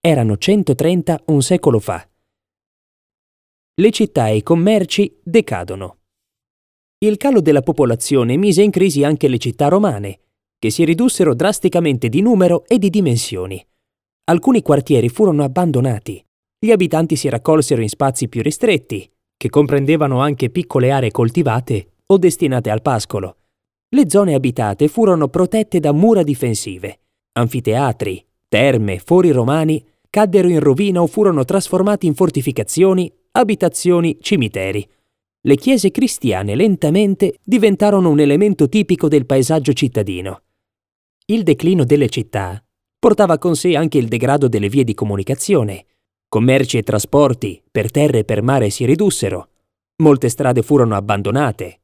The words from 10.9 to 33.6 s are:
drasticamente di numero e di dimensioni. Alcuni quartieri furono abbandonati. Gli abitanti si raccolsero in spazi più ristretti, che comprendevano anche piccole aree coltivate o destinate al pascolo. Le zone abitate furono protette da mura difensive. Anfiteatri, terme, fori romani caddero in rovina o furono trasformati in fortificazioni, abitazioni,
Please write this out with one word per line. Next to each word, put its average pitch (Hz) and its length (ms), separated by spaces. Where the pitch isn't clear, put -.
drasticamente 160 720
di 127 120
numero 185 460
e 247 120
di 190 100
dimensioni. 113 760
Alcuni 185 360
quartieri 135 460
furono 151 360
abbandonati. 131 800
Gli 214 120
abitanti 170 460
si - 120
raccolsero 135 540
in 107 60
spazi 135 400
più 113 140
ristretti, 151 680
che 123 140
comprendevano 143 680
anche 139 300
piccole 131 400
aree 131 200
coltivate 120 840
o 196 100
destinate 143 540
al 110 120
pascolo. 107 540
Le 247 200
zone 185 260
abitate 127 540
furono 175 400
protette 185 520
da 147 120
mura 196 300
difensive. 110 760
Anfiteatri, 117 920
terme, 110 500
fori 180 320
romani 151 540
caddero 190 400
in 165 120
rovina 175 420
o 170 40
furono 170 380
trasformati 190 600
in 151 80
fortificazioni, 170 960
abitazioni, 180 880